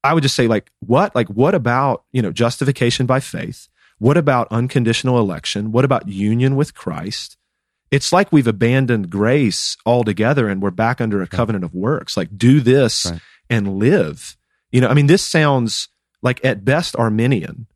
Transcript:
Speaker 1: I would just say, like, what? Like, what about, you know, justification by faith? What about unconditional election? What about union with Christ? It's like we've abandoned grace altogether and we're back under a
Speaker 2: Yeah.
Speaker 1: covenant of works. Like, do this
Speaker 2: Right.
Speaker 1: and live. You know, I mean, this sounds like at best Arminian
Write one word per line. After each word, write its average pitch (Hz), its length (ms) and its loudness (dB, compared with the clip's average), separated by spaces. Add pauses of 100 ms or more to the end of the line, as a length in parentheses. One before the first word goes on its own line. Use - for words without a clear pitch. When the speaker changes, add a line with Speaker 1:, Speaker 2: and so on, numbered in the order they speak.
Speaker 1:
I 143 100 2
would 165 120 2
just 139 100 0
say, 120 140 2
like, 110 220 0 (100)
what? 131 340 2
Like, 117 140 0
what 127 260 2
about, 127 580 0
you 127 80 0
know, 95 120 -2
justification 123 720 -2
by 127 140 0
faith? - 480 -12 (300)
What 139 200 2
about 135 320 0
unconditional 120 680 0
election? 101 540 -4
What 127 120 2
about 131 240 -2
union 110 480 0
with 151 180 -2
Christ? - 640 -12 (520)
It's - 220 0
like - 200 2
we've 135 160 4
abandoned 117 600 0
grace 107 760 0
altogether 113 640 0
and 95 120 -4
we're 98 120 -2
back 113 280 -2
under 107 220 -2
a - 20 -4
Speaker 2:
Yeah. - 140 -10
Speaker 1:
covenant 107 260 -2
of 80 80 -8
works. 104 440 -6
Like, 101 200 -6
do 123 240 6
this 123 460 2
Speaker 2:
Right. 85 140 -8 (280)
Speaker 1:
and 101 300 -2
live. 110 580 0 (360)
You 123 100 4
know, 120 60 2
I 120 60 2
mean, 143 120 4
this 175 180 4
sounds 139 640 0 (320)
like 123 240 -2
at 98 220 -2
best 151 300 -2
Arminian 113 800 -2